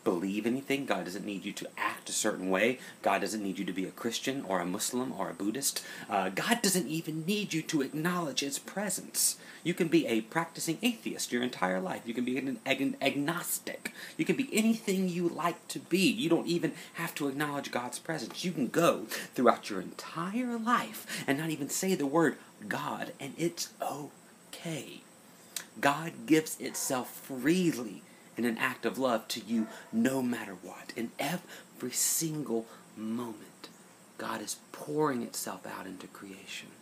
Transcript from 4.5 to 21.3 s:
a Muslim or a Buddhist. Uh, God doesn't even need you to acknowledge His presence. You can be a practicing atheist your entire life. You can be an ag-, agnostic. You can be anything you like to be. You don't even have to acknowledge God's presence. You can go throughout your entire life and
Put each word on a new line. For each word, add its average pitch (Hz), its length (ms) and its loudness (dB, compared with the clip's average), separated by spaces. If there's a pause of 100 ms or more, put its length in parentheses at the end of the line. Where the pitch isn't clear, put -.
a 87 60 0
Muslim 113 480 -2
or 90 160 -2
a 82 40 -6
Buddhist. 110 480 0 (280)
Uh, 98 180 2
God 214 340 2
doesn't 185 280 4
even 160 360 -4
need 202 280 0
you 160 80 2
to 151 200 2
acknowledge 156 600 0
His 139 180 -2
presence. - 760 0 (260)
You 170 100 2
can 175 140 2
be 147 180 6
a 117 140 4
practicing 160 640 -2
atheist - 500 -2
your 123 100 2
entire 185 380 2
life. 180 260 -4
You 117 80 -4
can 123 120 0
be 127 120 0
an 131 280 -2
ag-, 135 360 2
agnostic. 143 920 -2 (240)
You 165 80 2
can 180 100 4
be - 160 0
anything 214 560 4
you 175 220 2
like 165 400 -2
to 156 100 -6
be. 180 260 4
You 131 220 4
don't 160 200 4
even 160 260 2 (220)
have 165 200 -4
to 143 140 0
acknowledge 143 420 -2
God's 123 280 -2
presence. - 440 -4
You 180 80 0
can 151 160 2
go 139 380 4 (280)
throughout 117 360 6
your 98 100 -4
entire 196 800 -4
life - 680 -2
and 139 120 2